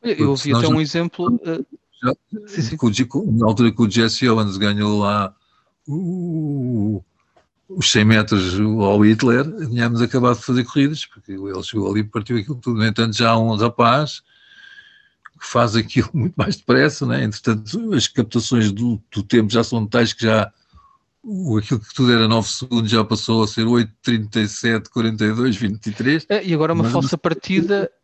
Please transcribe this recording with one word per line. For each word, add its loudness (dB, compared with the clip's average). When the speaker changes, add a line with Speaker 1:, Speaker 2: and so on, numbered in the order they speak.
Speaker 1:
Olha, -4
eu -2
Speaker 2:
Porque 2
Speaker 1:
ouvi 0
Speaker 2:
senão 2
Speaker 1:
até 2
Speaker 2:
já 4
Speaker 1:
um 2
exemplo, -2
eh, -6
Speaker 2:
já, -2
Speaker 1:
sim, -6
sim. -4
Speaker 2:
com -2
o 0
G-, -2
com, -4
na 2
altura 4
que -4
o 2
Jesse 0
Owens 0
ganhou 0
lá -2
o, -4
os -2
cem 4
metros 2
ao 2
Hitler, 4
tínhamos 0
acabado 2
de -16
fazer 0
corridas, -2
porque -18
ele -8
chegou -4
ali 0
e 0
partiu -6
aquilo -4
tudo. -4
No 2
entanto, 0
já 2
há 4
um 2
rapaz 2
que -16
faz 2
aquilo 0
<laughs> -20
muito -2
mais -2
depressa, 0
né? -2
Entretanto, -4
as 0
captações 0
do, -2
do -4
tempo 2
já 2
são -2
tais 0
que -8
já 2
o, -2
aquilo -4
que -20
tudo 2
era 4
nove 0
segundos -2
já 2
passou 0
a 0
ser -2
oito, 2
trinta -2
e 0
sete, -2
quarenta -2
e 2
dois, 0
vinte -4
e -6
três. -2
Speaker 1:
É, 0
e -2
agora 0
uma 2
Speaker 2:
Mas 0
Speaker 1:
falsa 0
partida -2